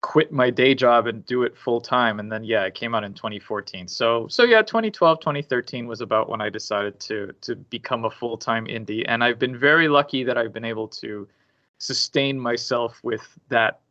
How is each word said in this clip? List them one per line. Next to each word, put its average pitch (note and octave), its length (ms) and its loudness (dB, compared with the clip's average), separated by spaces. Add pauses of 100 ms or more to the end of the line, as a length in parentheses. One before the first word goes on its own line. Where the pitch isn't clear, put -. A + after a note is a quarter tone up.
quit D#3 300 2
my C3 160 4
day B2+ 260 4
job A#2+ 320 4
and A2 200 -6
do B2 160 0
it A#2+ 120 -2
full A#2+ 240 -2
time. A#2 420 0
And G#2+ 120 -8
then, A2 100 -6
yeah, A2 220 0
it F#2+ 100 -6
came A#2 200 -6
out G#2+ 100 0
in G2+ 80 -10
twenty G#2+ 260 -8
fourteen. G2+ 480 -8
So, A#2 420 0
so - 160 4
yeah, A3+ 180 6
twenty A3 280 -2
twelve, E3 300 2
twenty C#3+ 220 -4
thirteen B2 440 -4
was A#2 140 -8
about A2 300 0
when A2 100 -6
I G#2+ 80 -2
decided G#2 520 -4
to, G2+ 420 -8
to A#2+ 140 -6
become A#2 500 -6
a G#2+ 40 0
full A#2 280 -8
time A2+ 280 -4
indie. A2 400 -6
And A#2 160 0
I've A#2+ 160 0
been B2+ 200 -2
very D#3 300 4
lucky C#3+ 360 2
that A#2+ 140 0
I've A2+ 160 -2
been A2+ 100 -10
able A2 240 -6
to G#2 400 -12 (500)
sustain - 600 -2
myself A#2+ 640 -2
with - 360 -6 (120)
that A2+ 300 2 (100)